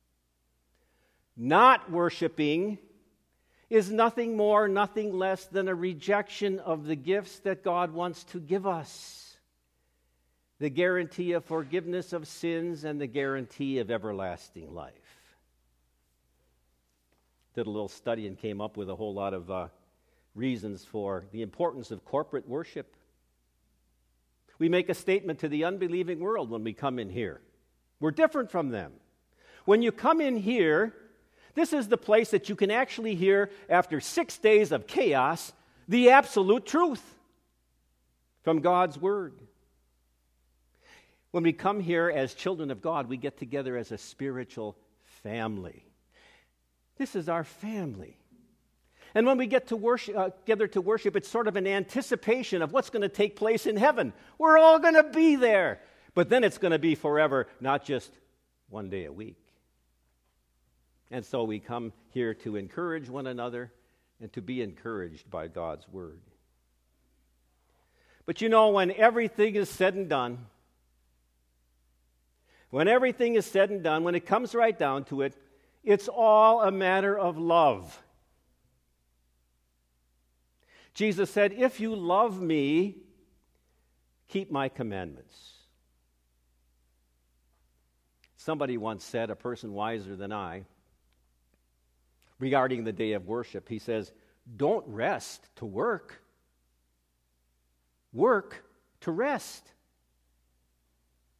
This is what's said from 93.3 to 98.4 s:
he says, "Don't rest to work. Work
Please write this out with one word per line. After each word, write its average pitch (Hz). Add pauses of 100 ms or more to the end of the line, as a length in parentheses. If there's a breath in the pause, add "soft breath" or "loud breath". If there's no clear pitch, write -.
he 110
says, 110 (440 soft breath)
"Don't 156
rest 123
to 120
work. 156 (1900)
Work 196 (360)